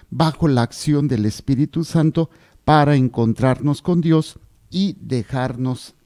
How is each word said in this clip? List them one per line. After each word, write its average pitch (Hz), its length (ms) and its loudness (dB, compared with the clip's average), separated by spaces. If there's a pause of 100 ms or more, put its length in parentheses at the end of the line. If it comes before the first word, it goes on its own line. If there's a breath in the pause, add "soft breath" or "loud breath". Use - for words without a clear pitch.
(100 soft breath)
bajo 160 360 0
la 131 160 4
acción 143 460 -2
del 107 180 0
Espíritu 139 580 -2
Santo, 160 460 0 (340 soft breath)
para 147 320 4
encontrarnos 127 840 0
con 175 180 0
Dios 160 380 0 (300)
y 190 320 -4
dejarnos 123 960 -6 (120)